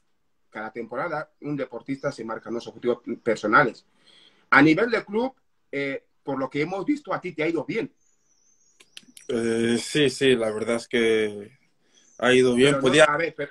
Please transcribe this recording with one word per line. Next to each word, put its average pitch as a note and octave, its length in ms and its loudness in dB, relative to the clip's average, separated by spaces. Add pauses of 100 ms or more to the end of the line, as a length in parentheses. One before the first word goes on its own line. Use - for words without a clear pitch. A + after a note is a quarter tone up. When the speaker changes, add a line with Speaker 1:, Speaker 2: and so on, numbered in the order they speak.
(500)
Speaker 1:
cada A2 220 -10
temporada C#3+ 580 -8 (100)
un D3 160 -6
deportista C3+ 560 -8
se A2+ 120 -12
marca A2 240 -10
unos A#2 200 -8
objetivos A#2 320 -4 (240)
personales. A2+ 600 2 (680)
A C3+ 120 6
nivel D#3+ 260 6
de G#3+ 160 -2
club, A3+ 300 -4 (380)
eh, C#3 320 -6 (180)
por C3+ 160 -6
lo C3+ 100 -4
que C#3+ 140 -4
hemos F3 240 -6
visto, C#4+ 260 -2
a E3 80 -4
ti F3+ 120 -10
te D3+ 100 -6
ha D#3 60 0
ido E3+ 160 -4
bien. - 280 -6 (1400)
Speaker 2:
Eh, A#2 540 0
sí, C3 280 0
sí, C3 260 2
la A2 160 -2
verdad G#2+ 240 -4
es A#2 100 -10
que A2 640 0 (680)
ha A#2+ 140 2
ido B2+ 220 4
bien. C3+ 200 4
Speaker 1:
Pero C3+ 80 -2
no, C3 60 4
Speaker 2:
Podía D3 180 6
Speaker 1:
a D3 100 2
ver, D#3+ 200 -4
pero, C#3+ 140 -8